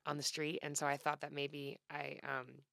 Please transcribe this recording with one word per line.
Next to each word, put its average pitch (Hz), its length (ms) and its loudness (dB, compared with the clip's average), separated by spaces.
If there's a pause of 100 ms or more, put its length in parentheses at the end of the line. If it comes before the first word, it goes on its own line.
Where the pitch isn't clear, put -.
on 147 120 2
the 147 60 -4
street. 156 400 2
And 147 140 0
so 151 80 2
I 143 120 4
thought 147 240 2
that 147 100 -4
maybe 143 460 -2 (120)
I, 147 340 -4
um, 131 240 -2 (260)